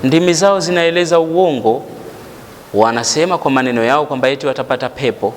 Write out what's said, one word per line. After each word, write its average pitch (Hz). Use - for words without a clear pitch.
ndimi 165
zao 190
zinaeleza 170
uongo, 160
wanasema 117
kwa 151
maneno 127
yao 143
kwamba 131
eti 139
watapata 131
pepo. 117